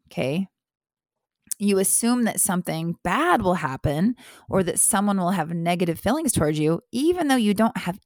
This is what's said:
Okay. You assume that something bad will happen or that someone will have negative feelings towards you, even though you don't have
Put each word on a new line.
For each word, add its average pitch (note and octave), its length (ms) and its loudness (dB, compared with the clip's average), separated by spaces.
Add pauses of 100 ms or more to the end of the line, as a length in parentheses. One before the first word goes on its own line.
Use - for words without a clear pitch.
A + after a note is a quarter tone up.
(100)
Okay. D#3+ 360 -2 (1120)
You G3+ 200 2
assume A#3 460 0
that - 160 -2
something E3+ 600 -2
bad C4+ 400 0
will F#3 120 2
happen D#3 600 0 (340)
or F#3+ 140 2
that E3+ 160 -2
someone G3+ 380 2
will F3+ 140 0
have E3 200 -2
negative E3+ 480 -2
feelings C#4+ 340 -2
towards D#3 260 0
you, D#3 220 0 (120)
even D#4+ 360 0
though C4+ 80 4
you G#3 180 2
don't A3+ 240 0
have F#3 280 -6